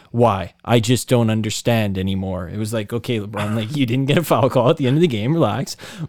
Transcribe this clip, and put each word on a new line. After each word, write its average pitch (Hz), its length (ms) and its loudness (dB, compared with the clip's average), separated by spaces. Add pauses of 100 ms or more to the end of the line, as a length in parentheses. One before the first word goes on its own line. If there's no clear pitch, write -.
(120)
"Why? 107 440 2 (100)
I 120 140 4
just 117 300 0
don't 120 200 4
understand 110 680 0
anymore." 95 520 -4
It 95 80 -10
was 107 160 -4
like, 107 200 -4
"Okay, 117 260 -4
LeBron, 104 360 -6
like, 113 200 -4
you 139 100 2
didn't 127 220 0
get - 100 2
a 170 60 0
foul 143 260 2
call 123 200 4
at - 80 2
the 131 100 0
end 135 100 2
of 165 40 4
the 180 60 4
game. 120 260 -2
Relax." 131 420 0 (340)